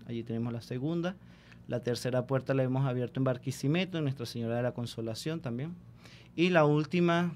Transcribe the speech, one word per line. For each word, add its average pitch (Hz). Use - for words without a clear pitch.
allí 117
tenemos 117
la 117
segunda. 165
La 123
tercera 120
puerta 135
la 131
hemos 131
abierto 123
en -
Barquisimeto, 151
Nuestra 131
Señora 117
de 120
la 120
Consolación 117
también. 135
Y 175
la 165
última, 170